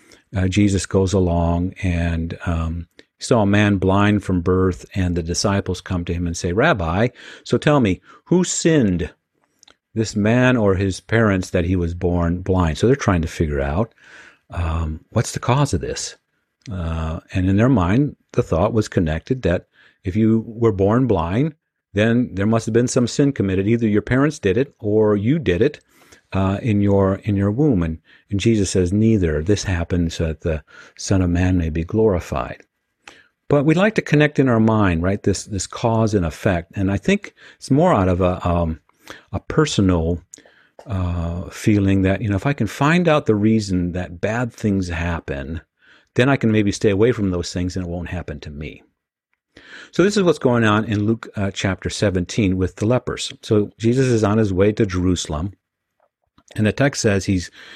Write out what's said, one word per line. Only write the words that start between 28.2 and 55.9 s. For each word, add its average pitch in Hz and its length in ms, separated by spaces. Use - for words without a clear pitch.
and 101 100
Jesus 107 300
says, 92 240
"Neither. 101 480
This 98 220
happened 87 480
so 82 160
that 80 120
the 80 240
Son - 240
of 90 80
Man 92 300
may 82 100
be 80 160
glorified." 87 800
But 143 180
we 156 80
like 208 220
to - 60
connect 151 360
in 135 100
our 117 120
mind, 104 420
right, 98 200
this, - 220
this 95 220
cause 113 480
and 95 100
effect. 85 500
And 95 160
I 98 60
think - 380
it's - 140
more 160 220
out 98 160
of 90 140
a, 90 260
um, 85 320
a - 80
personal, 87 840
uh, 87 640
feeling 98 500
that, 95 220
you 107 80
know, 101 60
if 95 100
I 143 80
can 117 120
find 165 400
out 151 200
the 110 80
reason 101 580
that 85 300
bad 117 280
things 98 380
happen, 80 720
then 123 160
I 139 60
can 117 140
maybe 107 220
stay - 160
away 104 240
from 101 180
those 87 220
things 90 240
and 92 80
it 85 60
won't 87 180
happen 80 320
to - 100
me. 73 320
So - 120
this 208 140
is 202 60
what's 175 160
going 120 260
on 107 220
in 104 180
Luke, 113 320
uh, 101 140
chapter 95 400
seventeen 92 640
with 92 200
the - 100
lepers. - 560
So 104 340
Jesus 123 300
is 113 180
on 104 140
his 110 120
way 98 220
to 110 140
Jerusalem, 90 680